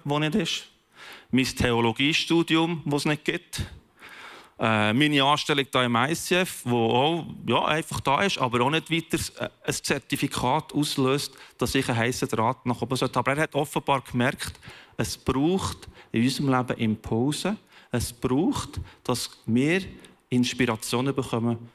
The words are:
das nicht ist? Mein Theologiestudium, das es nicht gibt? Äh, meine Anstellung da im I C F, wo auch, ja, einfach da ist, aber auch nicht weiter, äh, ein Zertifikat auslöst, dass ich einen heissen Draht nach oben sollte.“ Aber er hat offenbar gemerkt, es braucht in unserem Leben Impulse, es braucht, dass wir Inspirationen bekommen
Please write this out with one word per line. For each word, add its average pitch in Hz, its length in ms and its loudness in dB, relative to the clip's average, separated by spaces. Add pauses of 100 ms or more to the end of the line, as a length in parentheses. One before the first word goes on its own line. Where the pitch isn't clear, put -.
das 143 160 0
nicht 156 160 0
ist? - 320 -2 (640)
Mein 127 140 4
Theologiestudium, 151 1400 2
das 143 160 0
es - 40 -2
nicht 151 200 -2
gibt? - 380 -6 (920)
Äh, 107 360 2
meine 143 280 4
Anstellung 139 480 2
da 127 140 2
im 120 140 2
I 139 180 2
C - 200 0
F, 180 280 0
wo 120 260 2
auch, 147 380 2 (180)
ja, 135 200 2
einfach 156 340 -2
da 139 220 2
ist, 196 160 0
aber 123 240 0
auch 127 80 2
nicht 156 200 -2
weiter, 160 320 -2 (220)
äh, 117 60 -4 (160)
ein 147 80 -2
Zertifikat - 1000 -2
auslöst, 143 600 0 (240)
dass - 180 0
ich 135 140 0
einen 117 80 0
heissen 120 320 0
Draht 113 360 0
nach 123 160 -2
oben 123 140 -2
sollte.“ 127 240 0
Aber 135 140 2
er 147 80 0
hat 156 120 -2
offenbar 143 460 0
gemerkt, - 580 -2 (380)
es - 220 -4
braucht 151 720 -2 (240)
in 113 100 2
unserem 135 260 0
Leben 127 280 0
Impulse, 117 800 0 (340)
es 117 220 -2
braucht, 143 680 0 (240)
dass - 260 -2 (160)
wir 143 360 2 (480)
Inspirationen 123 840 0
bekommen 117 440 0 (180)